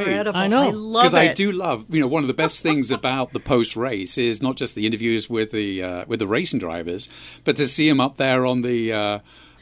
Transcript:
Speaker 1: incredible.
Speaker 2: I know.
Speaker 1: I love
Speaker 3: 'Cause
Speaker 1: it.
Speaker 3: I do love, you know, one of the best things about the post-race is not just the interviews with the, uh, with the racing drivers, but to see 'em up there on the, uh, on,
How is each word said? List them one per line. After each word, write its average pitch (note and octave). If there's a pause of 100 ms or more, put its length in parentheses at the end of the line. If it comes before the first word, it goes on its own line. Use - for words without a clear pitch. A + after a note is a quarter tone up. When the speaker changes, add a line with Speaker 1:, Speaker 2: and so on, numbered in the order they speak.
Speaker 1:
incredible. G3+
Speaker 2:
I G3
know. B3
Speaker 1:
I -
love A3
Speaker 3:
'Cause B3
Speaker 1:
it. -
Speaker 3:
I D#3+
do G3+
love, D3+
you D#3+
know, C3
one D3+
of C3
the B2+
best D#3
things C3+
about B2+
the G2+
post-race A2+
is A#2
not C3
just B2
the G#2+
interviews A2+
with A2
the, G2
uh, F2+
with A2+
the G#2
racing B2+
drivers, E2+ (380)
but D3
to C#3+
see D#3
'em C3+
up B2+
there B2+
on B2+
the, A#2
uh, A2
on, G#2 (400)